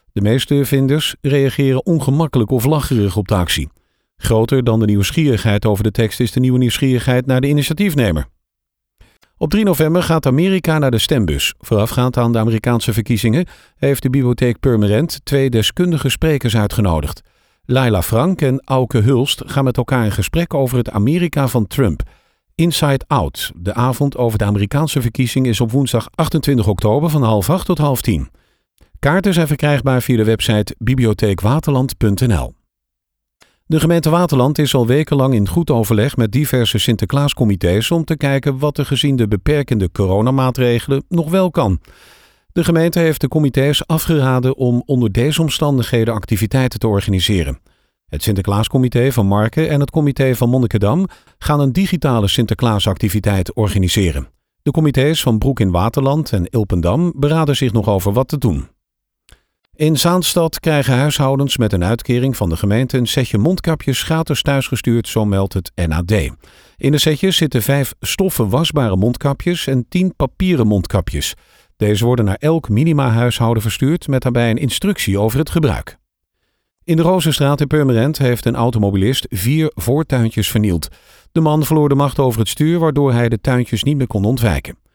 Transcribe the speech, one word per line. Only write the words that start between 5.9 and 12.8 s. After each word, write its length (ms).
tekst 300
is 120
de 80
nieuwe 180
nieuwsgierigheid 680
naar 140
de 80
initiatiefnemer. 800
Op 140
drie 140
november 380
gaat 240
Amerika 520
naar 120
de 80
stembus. 600
Voorafgaand 580
aan 160
de 60
Amerikaanse 540